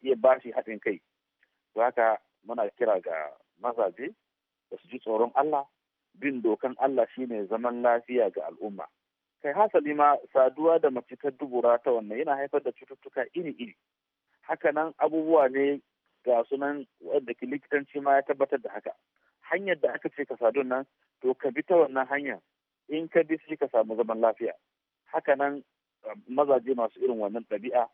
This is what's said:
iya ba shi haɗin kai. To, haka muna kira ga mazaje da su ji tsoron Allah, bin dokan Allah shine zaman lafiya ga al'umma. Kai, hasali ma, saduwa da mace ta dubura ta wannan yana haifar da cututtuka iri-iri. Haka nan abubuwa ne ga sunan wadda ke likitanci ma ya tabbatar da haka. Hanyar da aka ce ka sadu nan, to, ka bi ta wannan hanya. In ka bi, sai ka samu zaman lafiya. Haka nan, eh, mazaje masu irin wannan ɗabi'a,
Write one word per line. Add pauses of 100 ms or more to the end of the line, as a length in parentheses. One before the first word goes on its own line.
iya
ba
shi
haɗin
kai. (720)
To,
haka (280)
muna
kira
ga (300)
mazaje (560)
da
su
ji
tsoron
Allah, (480)
bin
dokan
Allah
shine
zaman
lafiya
ga
al'umma. (560)
Kai,
hasali
ma, (160)
saduwa
da
mace
ta
dubura
ta
wannan
yana
haifar
da
cututtuka
iri-iri. (640)
Haka
nan
abubuwa
ne (440)
ga
sunan (140)
wadda
ke
likitanci
ma
ya
tabbatar
da
haka. (500)
Hanyar
da
aka
ce
ka
sadu
nan, (360)
to,
ka
bi
ta
wannan
hanya. (480)
In
ka
bi, (100)
sai
ka
samu
zaman
lafiya. (600)
Haka
nan, (440)
eh, (140)
mazaje
masu
irin
wannan
ɗabi'a,